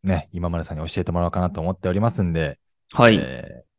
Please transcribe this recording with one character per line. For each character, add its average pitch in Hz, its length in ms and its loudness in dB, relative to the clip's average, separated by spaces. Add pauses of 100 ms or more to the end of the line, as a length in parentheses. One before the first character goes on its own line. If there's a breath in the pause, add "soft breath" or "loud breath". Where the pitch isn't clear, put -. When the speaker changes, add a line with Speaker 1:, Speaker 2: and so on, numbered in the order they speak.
Speaker 1:
ね、 92 300 -2
今 87 180 -4
村 85 120 -4
さ 82 120 -8
ん 78 40 -8
に 78 80 -6
教 92 140 -4
え 87 40 -2
て - 60 -4
も 85 80 0
ら 87 80 2
お - 40 0
う - 20 -10
か 90 80 -2
な 90 100 2
と - 100 -8
思 87 120 -2
っ 90 40 -4
て - 120 -4
お 90 40 0
り 95 60 0
ま 113 140 2
す 104 100 -2
ん 87 100 0
で、 78 280 -4 (320)
Speaker 2:
は 120 180 8
い。 107 60 6
Speaker 1:
え 64 480 -6 (140)